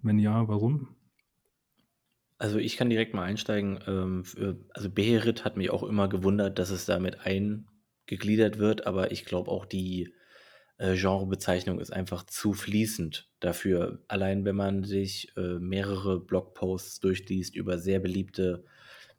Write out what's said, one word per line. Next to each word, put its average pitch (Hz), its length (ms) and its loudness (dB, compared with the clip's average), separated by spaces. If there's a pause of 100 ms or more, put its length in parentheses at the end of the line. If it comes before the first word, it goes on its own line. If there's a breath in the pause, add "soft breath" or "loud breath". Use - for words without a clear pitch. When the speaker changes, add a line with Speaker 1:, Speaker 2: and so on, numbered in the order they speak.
Speaker 1:
Wenn 107 160 4
ja, 107 300 4
warum? 120 460 0 (1400)
Speaker 2:
Also 107 200 0
ich 117 180 -2
kann 123 140 2
direkt 113 240 0
mal 95 100 -2
einsteigen. 101 640 -2
Ähm, 92 340 -2
f-, - 160 -12
äh, 98 180 -2 (160)
also 101 200 -6
Beherit 110 540 4
hat - 120 -2
mich 95 140 0
auch - 120 -2
immer 101 260 2
gewundert, 98 500 2
dass 92 120 0
es 92 140 -4
damit 90 360 0
eingegliedert 104 1400 0
wird, 107 280 2
aber 95 260 0
ich - 120 -8
glaub 90 240 -2
auch 92 180 -4
die, 92 480 -4 (640 soft breath)
äh, 95 180 4
Genrebezeichnung 95 840 2
ist 85 120 -8
einfach 92 320 -6
zu - 280 -2
fließend 98 800 -2 (100)
dafür. 87 680 0
Allein 98 360 0
wenn 98 120 2
man 98 280 0
sich, 98 520 -4
äh, 90 220 -4
mehrere 95 600 -2
Blogposts 92 800 -4
durchliest 95 540 -2
über 95 240 -2
sehr 95 220 0
beliebte 92 640 -2 (540 loud breath)